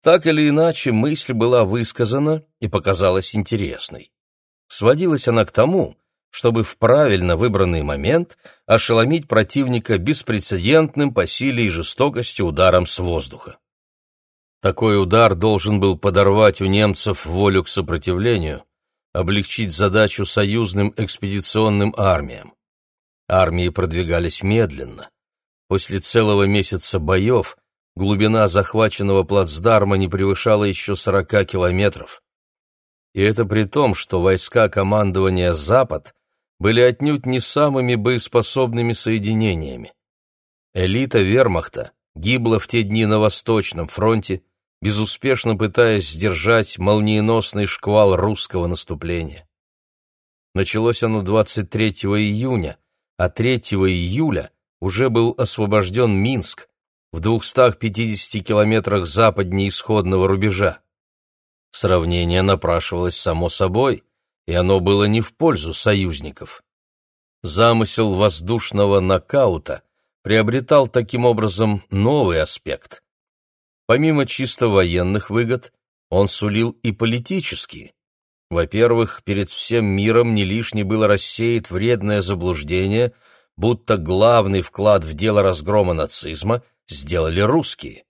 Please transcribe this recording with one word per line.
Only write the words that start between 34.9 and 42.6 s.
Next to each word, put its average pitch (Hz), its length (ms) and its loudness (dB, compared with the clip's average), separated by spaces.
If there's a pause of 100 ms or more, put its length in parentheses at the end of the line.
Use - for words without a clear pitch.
«Запад» 80 600 0 (460)
были 113 220 2
отнюдь 131 460 2
не 127 120 0
самыми 135 540 0
боеспособными 117 960 0
соединениями. 104 1040 -2 (800)
Элита 110 460 -2
вермахта 101 720 0 (240)
гибла 113 420 0
в - 100 -6